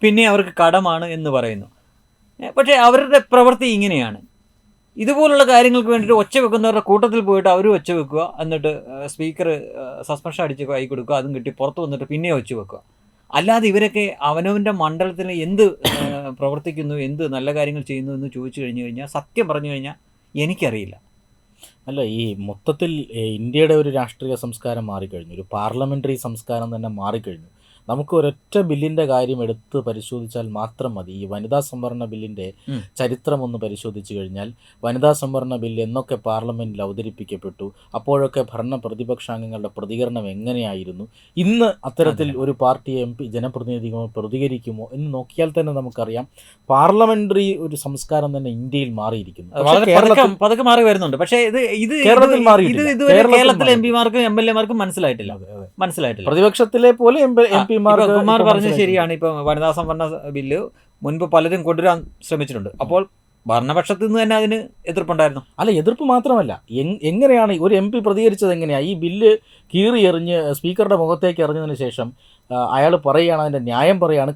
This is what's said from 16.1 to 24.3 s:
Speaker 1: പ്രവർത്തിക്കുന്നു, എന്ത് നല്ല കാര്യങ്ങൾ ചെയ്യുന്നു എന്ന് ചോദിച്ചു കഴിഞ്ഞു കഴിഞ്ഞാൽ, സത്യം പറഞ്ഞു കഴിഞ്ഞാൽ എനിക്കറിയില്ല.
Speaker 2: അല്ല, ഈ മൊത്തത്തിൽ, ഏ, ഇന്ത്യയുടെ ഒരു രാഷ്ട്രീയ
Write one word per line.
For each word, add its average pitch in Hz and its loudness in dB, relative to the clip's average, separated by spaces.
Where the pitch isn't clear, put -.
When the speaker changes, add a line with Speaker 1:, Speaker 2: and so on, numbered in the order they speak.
Speaker 1:
പ്രവർത്തിക്കുന്നു, 147 -4
എന്ത് 147 -4
നല്ല 135 -4
കാര്യങ്ങൾ 147 -4
ചെയ്യുന്നു 135 -8
എന്ന് 135 -8
ചോദിച്ചു 127 -10
കഴിഞ്ഞു 123 -6
കഴിഞ്ഞാൽ, 120 -10
സത്യം 156 -6
പറഞ്ഞു 147 -4
കഴിഞ്ഞാൽ 139 -10
എനിക്കറിയില്ല. 127 -4
Speaker 2:
അല്ല, 139 -6
ഈ 110 -4
മൊത്തത്തിൽ, 143 -6
ഏ, 113 -6
ഇന്ത്യയുടെ 123 0
ഒരു 151 2
രാഷ്ട്രീയ 131 -6